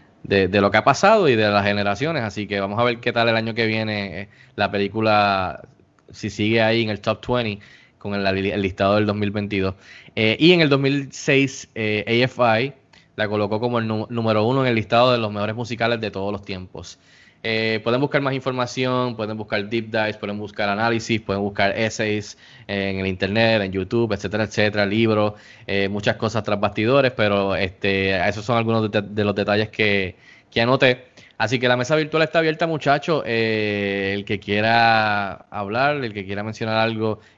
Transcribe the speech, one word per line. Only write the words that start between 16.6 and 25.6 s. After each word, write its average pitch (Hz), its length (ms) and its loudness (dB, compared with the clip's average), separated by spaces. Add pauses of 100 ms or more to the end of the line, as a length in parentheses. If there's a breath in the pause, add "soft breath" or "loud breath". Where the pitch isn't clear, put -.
Eh, 110 400 0
pueden 120 160 0
buscar 143 220 0
más 135 120 -2
información, 127 800 -2
pueden 110 220 -6
buscar 104 320 -6
deep 110 220 -4
dives, 107 260 -2
pueden 101 200 -6
buscar 104 320 -4
análisis, 113 520 0
pueden 98 220 -4
buscar 101 360 0
essays, 107 580 -4 (300 loud breath)
eh, 98 240 -4
en 95 80 -4
el 95 80 -2
internet, 104 560 2
en 95 80 -4
YouTube, 104 420 -2
etcétera, 101 320 -4
etcétera, 104 400 0
libros, 107 500 2 (320 loud breath)